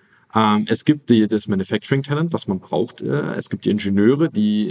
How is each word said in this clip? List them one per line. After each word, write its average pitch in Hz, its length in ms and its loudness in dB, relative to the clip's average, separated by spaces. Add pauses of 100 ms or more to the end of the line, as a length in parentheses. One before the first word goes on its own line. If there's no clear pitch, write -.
(360)
Ähm, 107 320 2
es 110 160 -2
gibt 147 280 0
die, 110 160 6
das 107 200 -2
Manufacturing 104 560 -2
Talent, 156 300 -2
was - 140 -6
man 95 120 -4
braucht. - 420 -6
Äh, - 340 -4
es - 140 -10
gibt - 140 -8
die - 60 0
Ingenieure, 104 580 2
die 107 440 0